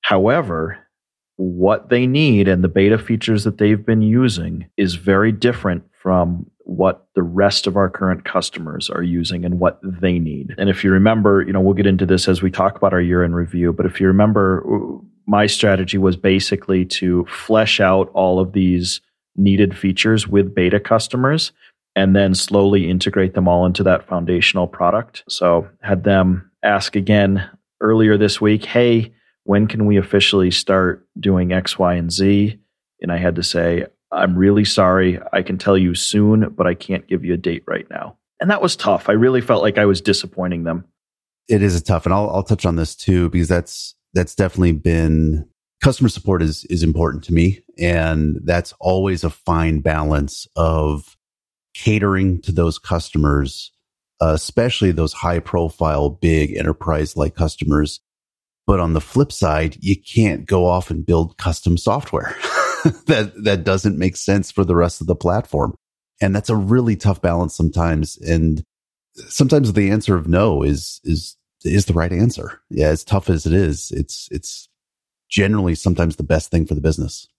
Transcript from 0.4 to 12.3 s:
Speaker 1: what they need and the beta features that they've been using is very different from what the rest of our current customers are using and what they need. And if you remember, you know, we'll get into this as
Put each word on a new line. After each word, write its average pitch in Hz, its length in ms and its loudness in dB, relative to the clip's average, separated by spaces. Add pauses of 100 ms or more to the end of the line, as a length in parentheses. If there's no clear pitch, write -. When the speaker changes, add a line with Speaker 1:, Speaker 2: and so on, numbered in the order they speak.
Speaker 1:
what 92 520 -2
they 123 180 2
need 127 420 2
and 90 160 2
the 90 40 0
beta 98 300 2
features 110 460 -2
that 104 140 -4
they've 107 260 2
been 113 180 2
using 95 720 0
is 92 180 -2
very 98 360 2
different 104 540 -2 (180)
from 87 480 0 (100)
what 92 540 -2
the 92 80 2
rest 95 440 0
of 95 100 -2
our 95 120 2
current 92 360 -4
customers 85 680 -6
are 85 120 -6
using 87 420 -4
and 90 140 -2
what 87 240 0
they 90 360 -2
need. 76 400 -6
And 98 100 0
if 95 160 -2
you 95 60 4
remember, 98 520 4
you 95 100 -4
know, 98 80 0
we'll 95 140 2
get 98 120 0
into 95 200 2
this 92 220 2
as 92 140 0